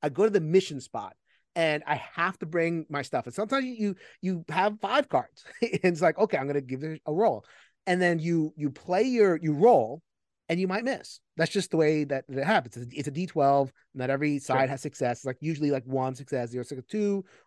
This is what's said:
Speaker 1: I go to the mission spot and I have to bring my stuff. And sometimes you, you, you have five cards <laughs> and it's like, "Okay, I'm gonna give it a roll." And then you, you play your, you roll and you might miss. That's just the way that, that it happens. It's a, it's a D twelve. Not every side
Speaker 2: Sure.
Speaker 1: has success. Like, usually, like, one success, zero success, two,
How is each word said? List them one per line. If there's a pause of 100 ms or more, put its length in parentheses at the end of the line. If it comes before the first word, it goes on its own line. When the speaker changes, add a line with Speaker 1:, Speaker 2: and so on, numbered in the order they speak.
Speaker 1:
I
go
to
the
mission
spot (400)
and
I (200)
have
to
bring
my
stuff.
And
sometimes
you,
you, (260)
you
have
five
cards
<laughs>
and
it's
like,
"Okay,
I'm
gonna
give
it
a
roll." (400)
And
then
you,
you
play
your,
you
roll (480)
and
you
might
miss. (180)
That's
just
the
way
that,
that
it
happens.
It's
a,
it's
a
D
twelve. (220)
Not
every
side
Speaker 2:
Sure.
Speaker 1:
has
success.
Like,
usually,
like,
one
success,
zero
success,
two, (220)